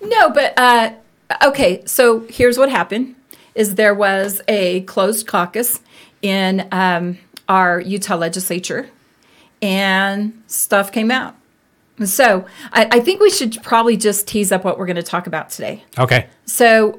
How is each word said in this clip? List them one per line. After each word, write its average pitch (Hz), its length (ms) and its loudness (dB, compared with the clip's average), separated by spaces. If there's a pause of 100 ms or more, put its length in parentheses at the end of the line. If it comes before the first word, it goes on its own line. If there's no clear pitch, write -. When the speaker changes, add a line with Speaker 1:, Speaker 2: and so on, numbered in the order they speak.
Speaker 1:
No, 415 280 2
but, 262 260 0
uh, 240 380 4 (500)
okay, 269 420 2
so 233 340 2 (100)
here's 247 280 2
what 269 120 4
happened, 233 460 -4 (400)
is 208 200 -2
there 208 200 4
was 196 520 0
a 185 340 0
closed 196 460 -2
caucus 208 540 -4 (400)
in, 190 500 -2
um, 180 460 -2 (320)
our 180 320 2
Utah 196 340 -4
legislature, 175 760 -6 (720)
and 196 840 0
stuff - 440 -2
came 220 200 -2
out. 262 240 -4 (720)
So 190 400 2 (260)
I, 226 200 0
I 240 80 4
think 359 200 0
we 415 120 6
should 226 320 -6
probably 226 340 2
just 208 300 -2
tease 208 240 -2
up 185 120 -2
what 185 140 -2
we're 190 80 -8
gonna 175 180 -6
talk 175 240 -6
about 160 220 -8
today. - 340 -12 (140)
Speaker 2:
Okay. 123 300 0 (180)
Speaker 1:
So 220 540 4